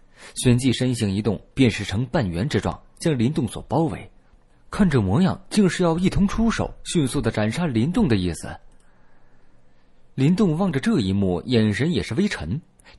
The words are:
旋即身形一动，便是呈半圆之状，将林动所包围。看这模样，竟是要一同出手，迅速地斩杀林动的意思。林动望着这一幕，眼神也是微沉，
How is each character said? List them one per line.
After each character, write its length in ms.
旋 200
即 160
身 220
形 160
一 100
动， 240
便 140
是 140
呈 240
半 240
圆 180
之 120
状， 200
将 180
林 140
动 160
所 140
包 180
围。 280
看 180
这 120
模 200
样， 300
竟 180
是 140
要 160
一 100
同 200
出 200
手， 240
迅 240
速 120
地 120
斩 180
杀 160
林 240
动 160
的 100
意 180
思。 220
林 220
动 200
望 160
着 60
这 220
一 120
幕， 340
眼 280
神 180
也 80
是 140
微 140
沉， 340